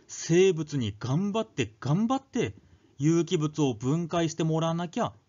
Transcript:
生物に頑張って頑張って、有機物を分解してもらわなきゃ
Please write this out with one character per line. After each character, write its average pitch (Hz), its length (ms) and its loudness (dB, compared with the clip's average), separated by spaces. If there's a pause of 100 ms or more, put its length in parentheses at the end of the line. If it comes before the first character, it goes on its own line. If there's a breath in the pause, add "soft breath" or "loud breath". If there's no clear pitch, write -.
生 180 460 4
物 151 260 -4
に 107 200 -2
頑 185 340 -2
張 220 80 -2
っ 220 80 -4
て - 320 -4
頑 170 260 0
張 262 100 0
っ 277 60 -4
て、 190 320 -4 (440 soft breath)
有 165 260 2
機 170 140 -2
物 151 240 -2
を 131 120 2
分 139 320 -2
解 170 220 0
し 156 60 -10
て 165 100 -2
も 160 160 0
ら 165 80 0
わ 165 60 -2
な 170 140 -4
き 233 120 -6
ゃ 151 120 -2 (160)